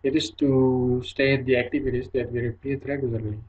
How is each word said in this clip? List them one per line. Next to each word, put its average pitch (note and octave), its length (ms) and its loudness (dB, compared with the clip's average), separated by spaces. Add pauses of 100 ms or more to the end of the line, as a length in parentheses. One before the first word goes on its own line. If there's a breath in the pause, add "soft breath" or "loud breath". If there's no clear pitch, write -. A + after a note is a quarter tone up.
it C3 80 0
is D3+ 240 0
to B2+ 640 2
state C3+ 480 0
the B2+ 80 6
activities B2+ 560 -2
that A#2+ 160 -2
we A#2+ 240 -4
repeat C3+ 320 -6
regularly. A2+ 640 -4